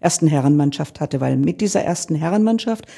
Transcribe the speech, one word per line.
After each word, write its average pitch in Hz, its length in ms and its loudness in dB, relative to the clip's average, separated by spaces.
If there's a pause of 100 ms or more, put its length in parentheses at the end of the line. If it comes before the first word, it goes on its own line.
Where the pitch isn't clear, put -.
ersten 170 260 2
Herrenmannschaft 143 720 2
hatte, 143 220 -4
weil 131 160 0
mit 156 240 0
dieser 202 220 0
ersten 165 340 -4
Herrenmannschaft 214 720 0 (100)